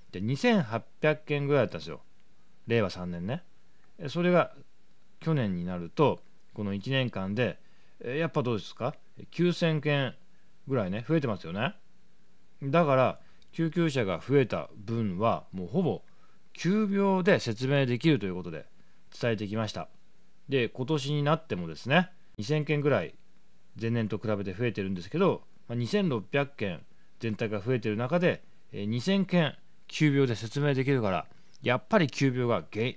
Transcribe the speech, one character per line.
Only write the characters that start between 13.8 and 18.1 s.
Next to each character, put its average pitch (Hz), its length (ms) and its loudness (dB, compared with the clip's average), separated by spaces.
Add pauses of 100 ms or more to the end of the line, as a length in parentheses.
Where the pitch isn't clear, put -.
車 131 160 2
が 87 120 2
増 127 200 4
え 131 80 6
た 85 300 -2
分 107 420 -2
は、 98 340 2
も 92 120 -4
う - 20 -6
ほ 123 160 0
ぼ 113 200 0 (520)
急 208 360 2
病 196 320 4
で 175 160 6
説 120 300 0
明 139 160 6
で 123 140 2
き 160 100 4
る 143 100 8